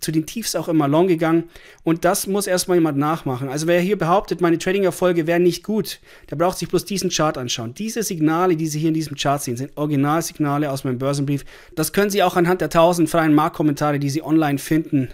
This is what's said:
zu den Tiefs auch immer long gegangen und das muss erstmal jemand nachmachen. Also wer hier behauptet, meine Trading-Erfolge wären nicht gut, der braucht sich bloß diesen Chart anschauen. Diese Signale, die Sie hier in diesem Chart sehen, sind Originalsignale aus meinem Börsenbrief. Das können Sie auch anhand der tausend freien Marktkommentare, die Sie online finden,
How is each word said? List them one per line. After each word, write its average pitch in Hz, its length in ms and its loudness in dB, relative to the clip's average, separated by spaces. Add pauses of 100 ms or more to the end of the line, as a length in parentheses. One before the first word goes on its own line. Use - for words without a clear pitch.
zu - 100 -8
den 156 160 0
Tiefs - 300 -6
auch 160 100 -6
immer 156 220 2
long 160 180 4
gegangen 165 380 2 (400)
und 165 200 0
das 185 220 0
muss 196 220 -2
erstmal 180 300 2
jemand 156 200 2
nachmachen. 139 500 -2
Also 151 200 -4
wer 175 120 4
hier 196 160 0
behauptet, 175 440 0
meine 170 180 4
Trading-Erfolge 180 680 0
wären 170 160 4
nicht 170 180 0
gut, - 380 -4 (280)
der - 60 -10
braucht 175 240 0
sich 170 100 -6
bloß 180 160 -2
diesen 190 260 -2
Chart 156 280 0
anschauen. 123 340 -8
Diese 220 300 -6
Signale, 165 540 0
die 160 100 -2
Sie 151 140 -4
hier 160 80 2
in 156 60 2
diesem 156 220 -4
Chart 143 240 0
sehen, 120 160 -6
sind 135 200 -8
Originalsignale 147 920 0
aus 135 140 -6
meinem 127 160 -4
Börsenbrief. 139 460 -2 (320)
Das 156 160 -2
können 202 180 2
Sie 190 140 2
auch 180 100 2
anhand 180 280 2
der 156 60 -2
tausend 170 400 4
freien 160 240 2
Marktkommentare, 151 680 2
die 143 100 -2
Sie 151 140 -4
online 147 340 2
finden, 147 540 0